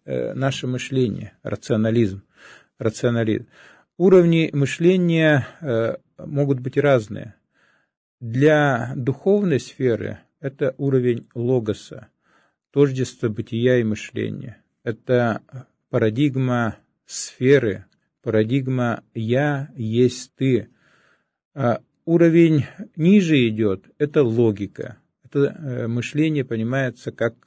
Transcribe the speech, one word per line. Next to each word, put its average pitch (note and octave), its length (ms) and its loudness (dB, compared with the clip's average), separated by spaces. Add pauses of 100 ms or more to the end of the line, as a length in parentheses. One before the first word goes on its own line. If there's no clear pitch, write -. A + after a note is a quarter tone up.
э, B2 300 -6
наше C3 340 -4
мышление, B2 640 -4 (100)
рационализм. A2 800 -2 (560)
Рационализм. A2+ 680 -2 (500)
Уровни E3+ 560 6
мышления, D#3+ 960 2 (120)
э, A2+ 360 -2 (220)
могут C#3 420 -2
быть C3 160 -10
разные. A2 580 0 (840)
Для C3 760 2
духовной D3+ 640 0
сферы G#2+ 600 -4 (200)
это C3+ 380 -4
уровень B2+ 560 0
логоса, A#2 720 -4 (640)
тождество C3 580 0
бытия A2+ 500 0
и A#2+ 60 2
мышления. G#2+ 800 -8 (220)
Это A#2+ 580 -2 (480)
парадигма B2 840 0 (300)
сферы, A#2+ 800 0 (360)
парадигма B2 800 -2 (120)
«я C#3 600 -2
есть A#2 640 0
ты». B2 320 0 (840)
А B2 260 -2 (240)
уровень E3 640 4 (280)
ниже D#3+ 540 4
идёт — G#2+ 360 -2 (140)
это D3 240 0
логика. A2+ 760 -2 (260)
Это, - 140 -6 (200)
э, B2 280 -8
мышление C#3+ 580 -2
понимается A#2+ 680 -4
как, A#2 220 -4 (120)